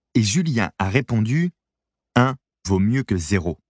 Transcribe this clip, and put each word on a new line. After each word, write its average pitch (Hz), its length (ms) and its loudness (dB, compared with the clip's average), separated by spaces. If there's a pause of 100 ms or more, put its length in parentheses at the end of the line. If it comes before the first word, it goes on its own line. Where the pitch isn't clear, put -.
(140)
Et 120 80 4
Julien 113 560 0
a 95 100 -2
répondu, « 127 600 0 (680)
Un 131 200 2 (300)
vaut 95 120 2
mieux 117 240 2
que 104 140 -2
zéro. » 85 420 -2 (120)